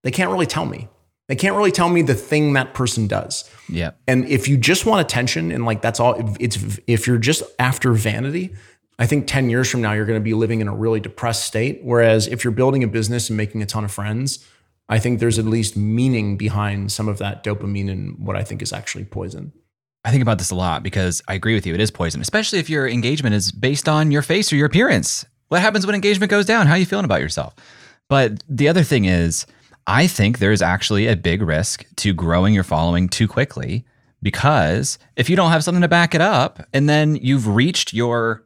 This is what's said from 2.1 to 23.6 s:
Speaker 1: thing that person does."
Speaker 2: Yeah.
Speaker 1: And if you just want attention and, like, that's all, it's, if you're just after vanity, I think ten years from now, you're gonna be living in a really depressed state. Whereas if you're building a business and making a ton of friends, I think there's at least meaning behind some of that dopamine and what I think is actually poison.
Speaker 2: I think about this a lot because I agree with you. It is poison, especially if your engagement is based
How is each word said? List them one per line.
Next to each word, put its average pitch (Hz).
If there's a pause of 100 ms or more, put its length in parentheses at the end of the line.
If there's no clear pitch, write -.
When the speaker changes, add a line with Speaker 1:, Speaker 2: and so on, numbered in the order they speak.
Speaker 1:
thing 151
that 131
person 117
does." - (220)
Speaker 2:
Yeah. 82 (160)
Speaker 1:
And 127
if 131
you 139
just 151
want 220
attention 160
and, 123
like, 110
that's 117
all, 120 (240)
it's, 101
if 117
you're 120
just 123 (160)
after 127
vanity, 120 (420)
I 120
think 139
ten 131
years 120
from 123
now, 107
you're 107
gonna 110
be 110
living 113
in 104
a 101
really 110
depressed -
state. 117
Whereas 113
if 120
you're 123
building 127
a 117
business 113
and 113
making 107
a 104
ton 107
of 101
friends, 110 (500)
I 110
think 123
there's 117
at 113
least 110
meaning 107
behind 101
some 107
of 101
that 101
dopamine 101
and 95
what 98
I 98
think 101
is 98
actually -
poison. 95 (540)
Speaker 2:
I 110
think 135
about 113
this 90
a 95
lot 90
because 92
I 95
agree 104
with 104
you. 85
It 90
is 107
poison, 80
especially 208
if 156
your 147
engagement 120
is 98
based 135